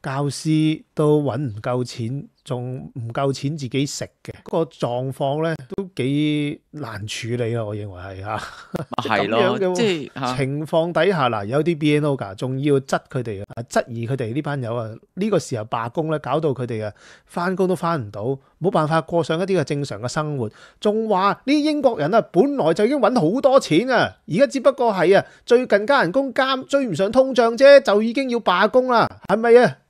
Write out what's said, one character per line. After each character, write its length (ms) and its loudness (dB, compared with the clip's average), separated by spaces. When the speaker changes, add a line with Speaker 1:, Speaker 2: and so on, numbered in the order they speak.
Speaker 1:
教 240 -4
師 560 0
都 260 4
搵 160 -2
唔 240 -6
夠 220 -2
錢， 440 -8
仲 520 -8
唔 180 -10
夠 180 0
錢 260 -4
自 100 -8
己 180 -2
食 200 -8
嘅， 80 -14
個 220 -2
狀 460 -6
況 320 -2
呢， 120 -2
都 80 -6
幾 680 -2
難 340 -10
處 240 -10
理 260 -2
啊， 100 -4
我 100 -6
認 140 -8
為 120 -16
係， 200 -12
嚇。 200 -6
Speaker 2:
咪 100 0
係 100 0
咯， 120 0
Speaker 1:
<laughs> 200 2
咁 0 -
樣 120 0
嘅 40 -2
Speaker 2:
即 400 -2
係， 40 -8
嚇。 180 -2
Speaker 1:
情 280 -4
況 280 0
底 180 2
下， 180 2
嗱， 160 -2
有 180 0
啲 140 0
B 180 2
N 100 2
O 100 0
㗎， 200 -10
仲 260 -6
要 200 4
質 180 -4
佢 140 -4
哋 200 -8
啊， 260 -12
質 200 0
疑 180 -6
佢 80 -2
哋 180 -6
呢 80 -2
班 220 -6
友 120 -6
啊， 120 -6
呢 140 -2
個 100 2
時 180 -6
候 80 -6
罷 260 -6
工 200 -4
呢， 80 -2
搞 200 -2
到 120 0
佢 140 -4
哋 200 -6
啊， 80 -8
返 300 -4
工 120 0
都 80 0
返 240 -2
唔 120 -8
到， 100 -10
冇 100 0
辦 160 0
法 140 2
過 220 -2
上 160 -2
一 40 -2
啲 160 0
嘅 60 0
正 180 -4
常 160 -10
嘅 80 -8
生 300 -4
活， 120 -4
仲 300 -2
話 340 0
呢 100 0
英 280 0
國 180 2
人 140 0
啊， 80 6
本 240 4
來 180 2
就 120 2
已 40 2
經 100 0
搵 140 2
好 60 -2
多 180 6
錢 300 2
啊， 260 2
而 60 -4
家 100 4
只 140 -4
不 100 4
過 220 0
係 260 4
啊， 60 0
最 220 4
近 200 2
加 160 4
人 100 0
工 200 0
加-， 300 0
追 220 0
唔 100 -2
上 160 0
通 240 2
脹 220 2
啫， 240 10
就 200 2
已 120 -2
經 160 -2
要 100 -2
罷 300 2
工 180 2
啦， 220 2
係 100 2
咪 200 4
啊？ 180 6